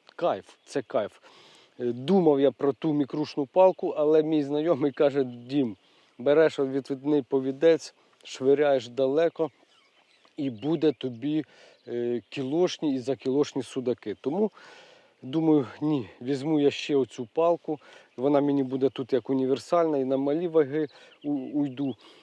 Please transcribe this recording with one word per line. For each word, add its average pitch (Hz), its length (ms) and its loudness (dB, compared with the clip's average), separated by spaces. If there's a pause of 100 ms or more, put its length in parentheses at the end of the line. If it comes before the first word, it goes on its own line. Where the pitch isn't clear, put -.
(160)
кайф, 135 300 -2 (200)
це - 160 -6
кайф. 107 300 -4 (680)
Е, 123 60 -6
думав 143 540 2
я 139 120 6
про 139 220 0
ту 156 200 -2
мікрушну 147 520 -2
палку, 185 440 4
але 151 340 4
мій 156 200 0
знайомий 147 480 0
каже: 139 320 2
«Дім, 123 540 -4 (400)
береш 147 420 2
відвідний 139 640 -2
повідець, 139 720 0 (300)
швиряєш 139 640 2
далеко, 139 640 0 (880)
і 139 120 -4
буде 147 420 0
тобі, 131 540 -4 (420)
е, 120 420 -4
кілошні 143 640 -2
і 131 40 -2
закілошні 135 640 -2
судаки». 117 580 -6
Тому 190 300 -2 (720)
думаю, 151 460 2 (140)
ні, 143 280 -2 (120)
візьму 143 380 -2
я 143 120 4
ще - 240 -4
оцю 127 380 -2
палку, 165 460 0 (380)
вона 139 240 2
мені 143 220 2
буде 131 260 0
тут 127 240 -10
як 123 160 0
універсальна, 139 680 0
і 135 80 -2
на 135 120 -2
малі 147 300 -2
ваги 151 400 0 (360)
у-, 147 80 -4
уйду. 135 640 -4 (280)